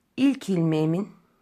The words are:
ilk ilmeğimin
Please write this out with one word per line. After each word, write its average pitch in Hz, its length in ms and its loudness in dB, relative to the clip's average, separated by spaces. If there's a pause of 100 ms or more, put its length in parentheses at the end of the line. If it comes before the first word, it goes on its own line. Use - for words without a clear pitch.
(180)
ilk 262 320 0
ilmeğimin 165 600 0 (320)